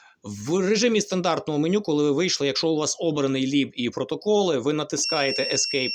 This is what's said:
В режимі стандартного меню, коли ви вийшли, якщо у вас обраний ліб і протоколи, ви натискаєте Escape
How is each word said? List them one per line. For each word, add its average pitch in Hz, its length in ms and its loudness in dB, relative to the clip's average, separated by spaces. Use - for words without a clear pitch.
В 127 460 -2
режимі 220 320 4
стандартного 165 580 -2
меню, 180 240 2
коли 147 200 0
ви 147 100 4
вийшли, 147 340 0
якщо 139 220 0
у 160 80 2
вас 151 240 -2
обраний 135 460 0
ліб 135 280 0
і 120 160 -2
протоколи, 165 680 0
ви 127 140 0
натискаєте 143 840 -2
Escape 131 400 -2